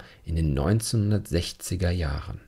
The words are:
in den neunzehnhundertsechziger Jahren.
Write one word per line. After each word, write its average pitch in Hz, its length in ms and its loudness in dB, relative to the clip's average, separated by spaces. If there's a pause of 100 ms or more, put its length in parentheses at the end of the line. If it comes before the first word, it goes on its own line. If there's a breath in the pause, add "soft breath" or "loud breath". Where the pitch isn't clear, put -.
(240 loud breath)
in 82 120 -4
den 80 180 2
neunzehnhundertsechziger 95 1400 0
Jahren. 80 580 -4